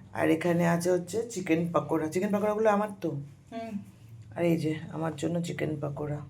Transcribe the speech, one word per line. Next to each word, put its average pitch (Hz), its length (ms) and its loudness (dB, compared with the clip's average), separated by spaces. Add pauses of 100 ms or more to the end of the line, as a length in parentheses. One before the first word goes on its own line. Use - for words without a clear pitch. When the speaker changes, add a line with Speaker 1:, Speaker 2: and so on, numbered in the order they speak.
(180)
Speaker 1:
আর 156 180 2
এখানে 170 280 2 (100)
আছে 170 220 0
হচ্ছে 180 220 -2 (160)
চিকেন 165 280 2 (120)
পকোড়া। 147 400 2
চিকেন 185 220 2
পকোড়াগুলো 214 320 2 (100)
আমার 208 140 0 (120)
তো। 165 60 0 (420)
Speaker 2:
হুম। 226 220 -10 (600)
Speaker 1:
আর 165 160 0
এই 165 120 6
যে 156 100 2 (220)
আমার 160 260 -2
জন্য 160 140 0 (120)
চিকেন 147 240 -2 (100)
পকোড়া। 147 380 -4 (100)